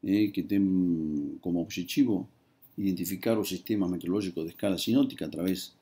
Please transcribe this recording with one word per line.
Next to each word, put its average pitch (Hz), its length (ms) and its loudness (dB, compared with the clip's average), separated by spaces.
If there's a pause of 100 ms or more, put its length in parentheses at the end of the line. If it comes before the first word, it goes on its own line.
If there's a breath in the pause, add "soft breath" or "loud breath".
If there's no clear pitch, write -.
eh, 104 280 2
que 92 120 -4
tiene 85 960 2
como 87 200 0
objetivo 95 680 0 (480)
identificar 95 580 0
los 107 140 -2
sistemas 92 400 -2
meteorológicos 87 540 -2
de 82 80 -6
escala 95 260 -2
sinóptica 127 480 2
a 78 60 -10
través 87 500 -2